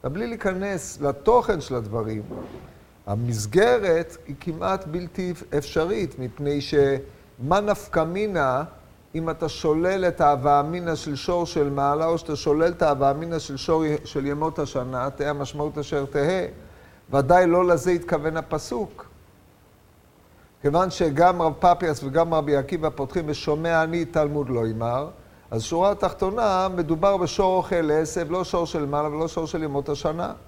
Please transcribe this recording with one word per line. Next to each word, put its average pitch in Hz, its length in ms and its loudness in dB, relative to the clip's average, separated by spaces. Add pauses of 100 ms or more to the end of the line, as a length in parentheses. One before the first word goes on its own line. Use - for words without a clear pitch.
ובלי 165 220 -4
להיכנס 196 720 -4
לתוכן 214 600 2
של 135 140 -6
הדברים, 110 480 -4 (840)
המסגרת 165 1080 2 (100)
היא 143 140 -10
כמעט 185 460 -4
בלתי 180 460 -6 (260)
אפשרית, 165 600 -2
מפני 143 420 -4
שמה 139 1000 0
נפקא 202 440 0
מינה 165 600 0 (500)
אם 165 160 -2
אתה 160 180 -4
שולל 170 560 0
את 175 160 0
ההווה 143 400 6
אמינא 165 340 -4
של 147 220 -6
שור 175 300 -2
של 147 240 0
מעלה, 143 360 0
או 165 120 2
שאתה 156 180 -6
שולל 156 340 2
את - 120 -2
ההווה 139 280 4
אמינא 160 280 -4
של 139 180 -8
שור 160 280 0
י-, 151 200 0
של 139 220 -6
ימות 147 320 -2
השנה, 131 520 -4
תהא 139 160 -6
המשמעות 147 520 -4
אשר 143 260 -2
תהא. 156 420 0 (640)
ודאי 156 360 6
לא 175 180 4
לזה 175 260 4
התכוון 165 460 0
הפסוק. 160 680 -6 (1600)
כיוון 170 280 2
שגם 175 520 4
רב 160 180 2
פפיאס 175 440 2
וגם 165 300 2
רבי 151 220 2
עקיבא 156 380 -2
פותחים 147 340 -4
"ושומע 160 540 0
אני 165 220 -2
תלמוד 147 440 0
לא 117 180 0
יאמר", 117 420 -2 (420)
אז 113 120 -2
שורה 175 280 2
התחתונה, 190 880 0
מדובר 170 400 2
בשור 185 400 2
אוכל 170 340 0
עשב, 156 400 0
לא 180 140 -2
שור 170 220 0
של 151 200 -4
מעלה 147 220 0
ולא 156 200 -2
שור 165 180 -4
של 160 160 -4
ימות 143 260 -2
השנה. 160 440 -4 (160)